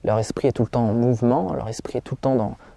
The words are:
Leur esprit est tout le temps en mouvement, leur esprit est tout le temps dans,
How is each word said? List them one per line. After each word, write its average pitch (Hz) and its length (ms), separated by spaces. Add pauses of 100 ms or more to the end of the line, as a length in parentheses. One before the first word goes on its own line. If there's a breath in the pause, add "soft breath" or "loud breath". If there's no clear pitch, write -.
Leur 107 160
esprit - 280
est 123 40
tout - 100
le 113 80
temps 120 160
en 107 80
mouvement, 123 600
leur 123 140
esprit - 300
est 120 40
tout - 120
le - 80
temps 135 140
dans, 110 220 (200 soft breath)